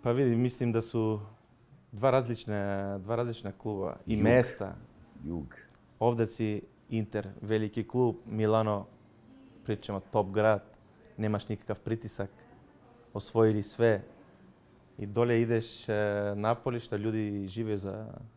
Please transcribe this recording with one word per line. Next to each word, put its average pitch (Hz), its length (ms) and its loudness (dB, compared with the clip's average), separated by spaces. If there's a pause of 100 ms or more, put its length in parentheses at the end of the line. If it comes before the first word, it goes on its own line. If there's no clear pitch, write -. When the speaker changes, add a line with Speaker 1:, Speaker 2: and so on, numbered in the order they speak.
Speaker 1:
Pa 120 100 2
vidi, 123 240 4
mislim 123 360 0
da 113 80 2
su 110 400 -2 (720)
dva 117 180 2
različne, 117 480 0 (400)
dva 101 180 -4
različna 113 360 -4
kluba 98 440 -6 (100)
i 117 80 0
Speaker 2:
Jug. 107 80 2
Speaker 1:
mesta. 110 520 4 (500)
Speaker 2:
Jug. 78 300 -8 (440)
Speaker 1:
Ovdje 117 280 2
si 107 360 -4 (260)
Inter, 107 400 -4 (120)
veliki 107 480 -2
klub, 123 280 2 (100)
Milano, 110 600 2 (800)
pričamo 104 380 -6
top 104 240 2
grad, 104 360 4 (540)
nemaš 107 320 -2
nikakav 104 320 -6
pritisak, 110 500 -6 (840)
osvojili 107 480 4
sve. 110 400 2 (960)
I 104 80 -8
dolje 117 360 4
ideš, 113 460 -2
eh, 110 60 0 (420)
Napoli, 117 440 -2
što - 160 -6
ljudi 104 520 -4
žive 107 280 -4
za 98 300 -8 (300)